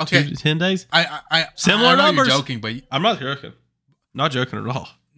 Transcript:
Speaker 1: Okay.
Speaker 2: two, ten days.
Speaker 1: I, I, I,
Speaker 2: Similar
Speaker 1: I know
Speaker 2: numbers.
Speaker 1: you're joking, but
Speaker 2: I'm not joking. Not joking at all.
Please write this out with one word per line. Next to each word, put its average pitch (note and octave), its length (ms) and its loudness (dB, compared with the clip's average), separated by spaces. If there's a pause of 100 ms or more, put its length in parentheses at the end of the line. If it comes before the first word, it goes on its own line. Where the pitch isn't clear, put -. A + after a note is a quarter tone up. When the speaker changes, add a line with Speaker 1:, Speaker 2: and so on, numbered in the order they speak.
Speaker 1:
Okay. D#3 280 2
Speaker 2:
two, C#3 60 -6
ten D3+ 240 -2
days. F#3 340 -2
Speaker 1:
I, E3+ 120 4
I, D3+ 160 -8 (220)
I, D#3 120 -4
Speaker 2:
Similar A3 360 2
Speaker 1:
I - 40 6
know C#4+ 120 4
Speaker 2:
numbers. C#4 220 2
Speaker 1:
you're C3 100 4
joking, C3+ 220 -6
but A2 140 -6 (160)
Speaker 2:
I'm C#3 120 -2
not G#3 180 0
joking. C3+ 320 -8 (640)
Not C#3+ 180 0
joking B2+ 260 -2
at G2+ 80 -8 (100)
all. F#2 120 -8 (300)